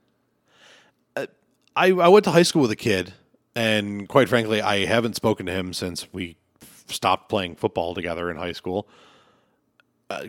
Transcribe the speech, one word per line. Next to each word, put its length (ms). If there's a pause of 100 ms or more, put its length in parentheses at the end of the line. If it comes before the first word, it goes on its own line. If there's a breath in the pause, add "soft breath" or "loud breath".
(1160 soft breath)
uh, 100 (500)
I, 180
I 160
went 160
to 60
high 120
school 180
with 80
a 60
kid, 380 (420)
and 520
quite 220
frankly, 320
I 240
haven't 300
spoken 320
to 40
him 220
since 400
we 240 (500)
stopped 400
playing 280
football 400
together 340
in 80
high 140
school. 360 (1200 soft breath)
Uh, 180